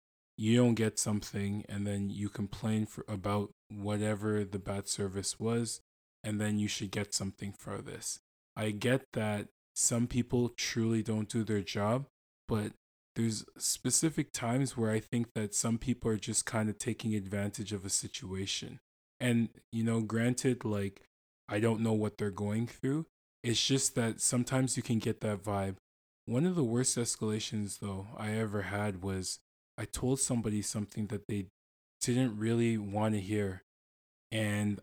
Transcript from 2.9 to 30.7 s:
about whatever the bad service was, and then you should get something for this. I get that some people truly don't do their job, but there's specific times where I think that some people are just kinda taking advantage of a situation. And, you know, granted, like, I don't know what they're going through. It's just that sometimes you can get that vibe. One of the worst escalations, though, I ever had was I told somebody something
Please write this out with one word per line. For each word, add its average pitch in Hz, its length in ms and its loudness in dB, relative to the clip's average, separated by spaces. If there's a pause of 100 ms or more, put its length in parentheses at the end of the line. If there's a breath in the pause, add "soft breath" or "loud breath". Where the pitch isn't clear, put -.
about 101 440 -2 (160)
whatever 104 760 0
the 98 140 -6
bad 98 300 -4
service 98 500 -2
was, 113 420 0 (440)
and 104 160 -2
then 107 180 2
you 104 100 2
should 101 220 -4
get - 240 -4
something 101 380 -4
for - 260 -8
this. - 420 -10 (360)
I 107 160 0
get 120 400 2
that 107 360 -2 (280)
some 117 320 2
people 123 400 2
truly 113 540 0
don't 107 260 0
do 113 160 0
their 104 180 0
job, 110 460 0 (380)
but 113 260 0 (440)
there's 113 280 0 (120)
specific - 760 0
times 123 440 0
where 110 160 2
I 110 80 2
think 117 340 -2
that 107 220 -2
some 117 200 2
people 120 320 -2
are 110 80 2
just - 300 0
kinda 110 260 0
taking 107 440 -2
advantage 101 560 -4
of 98 120 -6
a 98 60 -6
situation. - 880 -4 (400)
And, 117 300 2 (240)
you 113 100 0
know, 113 200 2
granted, 120 640 2
like, 101 380 -2 (460)
I 104 100 0
don't 110 220 2
know 113 140 2
what 107 240 0
they're 104 120 0
going 104 380 -2
through. 147 380 -2 (360)
It's 117 240 2
just 135 300 2
that 113 240 0
sometimes 127 560 2
you 123 80 -2
can 113 160 2
get 110 220 -2
that 104 200 0
vibe. 98 360 -2 (480)
One 123 180 2
of 185 100 2
the 170 80 2
worst 120 340 2
escalations, 107 840 -2
though, 101 360 -6
I 107 160 -4
ever 107 300 0
had 98 400 -2
was 95 380 -4 (360)
I 110 100 -6
told 131 340 0
somebody 110 420 0
something 107 440 -4